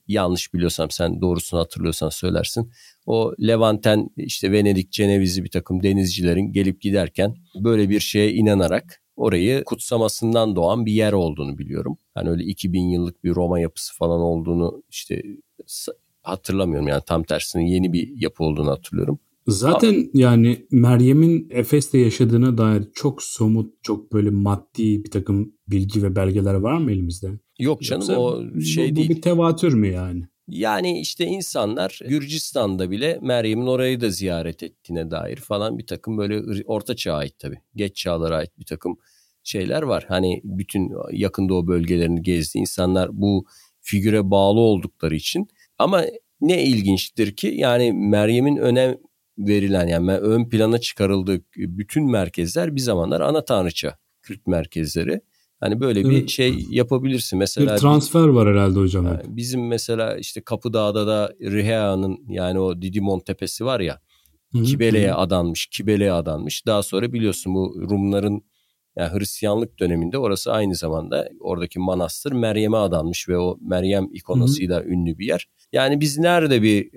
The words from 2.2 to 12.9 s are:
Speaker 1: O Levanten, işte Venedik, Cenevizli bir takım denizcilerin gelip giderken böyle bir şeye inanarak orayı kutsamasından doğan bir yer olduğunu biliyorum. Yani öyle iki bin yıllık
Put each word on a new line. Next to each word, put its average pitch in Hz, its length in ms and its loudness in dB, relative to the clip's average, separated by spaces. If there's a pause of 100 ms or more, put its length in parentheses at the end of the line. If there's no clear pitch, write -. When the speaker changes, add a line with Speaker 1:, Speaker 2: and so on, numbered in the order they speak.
Speaker 1:
O 113 340 0
Levanten, 107 760 2
işte - 360 -4
Venedik, 101 400 2
Cenevizli 95 520 0
bir - 60 -10
takım 92 320 -4
denizcilerin 95 720 0
gelip 95 280 0
giderken 98 540 0 (260)
böyle 107 300 2
bir 104 100 2
şeye 107 320 0
inanarak 101 720 0 (140)
orayı 117 480 0
kutsamasından 113 920 0
doğan 101 300 0
bir 107 60 0
yer 107 200 2
olduğunu 76 460 -2
biliyorum. - 400 -8 (180)
Yani - 140 -4
öyle 85 140 -2
iki 95 280 -4
bin 90 160 0
yıllık 87 360 -2